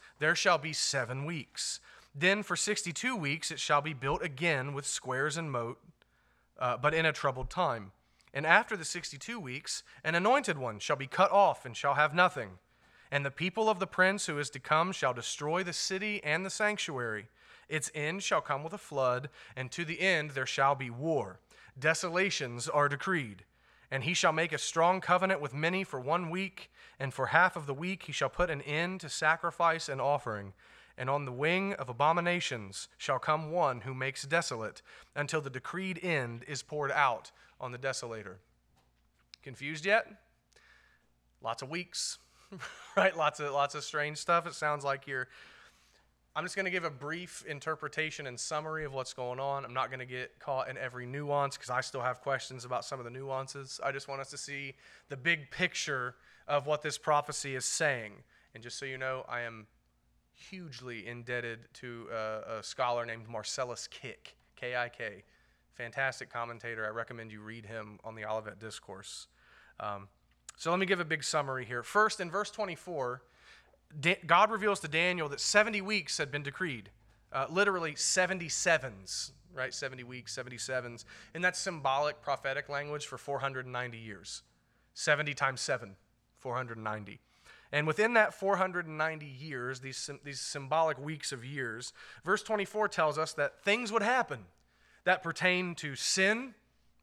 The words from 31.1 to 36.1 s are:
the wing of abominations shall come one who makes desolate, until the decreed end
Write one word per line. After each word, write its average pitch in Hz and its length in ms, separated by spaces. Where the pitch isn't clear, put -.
the 131 60
wing 170 420
of 123 140
abominations 143 1000
shall 135 220
come 156 320
one 143 300
who 131 120
makes 131 300
desolate, 135 580
until 147 240
the 139 120
decreed 175 520
end 127 440